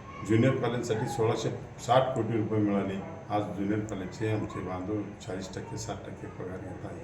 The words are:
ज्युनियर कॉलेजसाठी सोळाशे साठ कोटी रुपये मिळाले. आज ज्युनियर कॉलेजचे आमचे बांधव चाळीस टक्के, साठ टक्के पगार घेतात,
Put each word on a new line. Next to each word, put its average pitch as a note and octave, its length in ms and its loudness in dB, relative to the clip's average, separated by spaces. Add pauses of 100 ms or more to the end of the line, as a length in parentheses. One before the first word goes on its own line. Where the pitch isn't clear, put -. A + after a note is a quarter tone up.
(260)
ज्युनियर A#2 300 6
कॉलेजसाठी A#2 500 0
सोळाशे A2+ 440 2 (360)
साठ B2+ 280 6
कोटी A2+ 220 2
रुपये G#2+ 220 2
मिळाले. G2+ 360 4 (360)
आज G#2 120 4 (140)
ज्युनियर G2+ 240 2
कॉलेजचे G2+ 520 -2
आमचे G2+ 280 -2
बांधव F#2 340 -4 (320)
चाळीस F#2 280 -6
टक्के, - 240 -8
साठ G2 180 -6
टक्के - 300 -10
पगार F2+ 320 -8
घेतात, F#2 320 -10 (140)